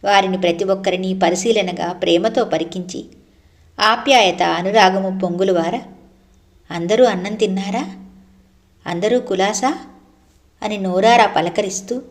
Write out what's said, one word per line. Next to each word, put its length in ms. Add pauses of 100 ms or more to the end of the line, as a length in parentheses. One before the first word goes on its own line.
వారిని 340
ప్రతి 260
ఒక్కరిని 540
పరిశీలనగా 720
ప్రేమతో 520
పరికించి, 640 (720)
ఆప్యాయత, 600
అనురాగము 800
పొంగులువార, 600 (880)
"అందరూ 340
అన్నం 300
తిన్నారా? 520 (1000)
అందరూ 340
కులాసా?" 540 (880)
అని 140
నోరారా 500
పలకరిస్తూ 840